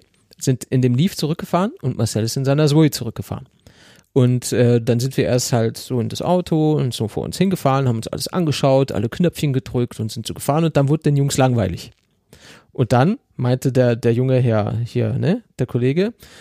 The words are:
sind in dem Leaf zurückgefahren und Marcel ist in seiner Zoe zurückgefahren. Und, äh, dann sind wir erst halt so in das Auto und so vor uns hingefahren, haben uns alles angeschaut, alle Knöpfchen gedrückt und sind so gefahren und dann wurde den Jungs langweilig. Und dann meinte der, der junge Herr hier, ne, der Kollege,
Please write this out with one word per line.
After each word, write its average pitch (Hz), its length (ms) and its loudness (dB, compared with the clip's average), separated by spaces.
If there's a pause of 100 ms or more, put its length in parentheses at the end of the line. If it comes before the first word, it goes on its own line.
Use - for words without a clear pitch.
(400)
sind 127 260 -2
in 127 160 0
dem 123 140 2
Leaf 165 220 0
zurückgefahren 175 540 -2 (100)
und 131 160 -4
Marcel 110 260 -2
ist 113 140 -4
in 135 80 -2
seiner 143 220 4
Zoe 147 240 4
zurückgefahren. - 560 -8 (680)
Und, 123 400 2
äh, 120 280 4
dann 117 180 0
sind 131 180 -4
wir 117 80 2
erst 120 280 0
halt 113 240 0
so 127 220 -4
in 113 100 -2
das - 120 -8
Auto 160 520 0
und 139 200 0
so 110 140 -4
vor 69 160 -6
uns - 140 -8
hingefahren, 139 500 0
haben 117 100 0
uns 113 100 -8
alles - 200 -6
angeschaut, 139 640 2
alle 113 180 -2
Knöpfchen 160 420 0
gedrückt 127 480 -4
und 110 120 -4
sind 117 140 -10
so - 80 -6
gefahren 151 320 0
und 151 120 -2
dann 139 100 4
wurde 156 160 0
den 147 140 2
Jungs 139 200 0
langweilig. 117 540 0 (800)
Und - 220 -2
dann 147 240 4 (180)
meinte 127 360 0
der, 123 240 2
der 117 180 0
junge 131 260 2
Herr 110 460 0
hier, 113 280 -2
ne, 170 300 -2 (160)
der 131 80 -2
Kollege, 143 460 0 (280)